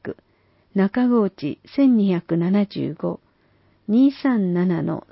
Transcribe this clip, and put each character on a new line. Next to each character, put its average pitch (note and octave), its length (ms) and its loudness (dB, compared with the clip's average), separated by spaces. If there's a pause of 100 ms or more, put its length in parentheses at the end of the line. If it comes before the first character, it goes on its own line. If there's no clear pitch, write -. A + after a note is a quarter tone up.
ク、 - 140 -12 (580)
中 G3 340 0
河 A#3 180 2
内 - 340 -8 (160)
千 C4+ 200 4
二 G3 160 2
百 E3+ 240 -2
七 F#3+ 300 0
十 C#3+ 280 -8
五、 - 260 -8 (680)
二 B3+ 240 4
三 A3+ 420 0
七 F3 300 0
の E3+ 300 -6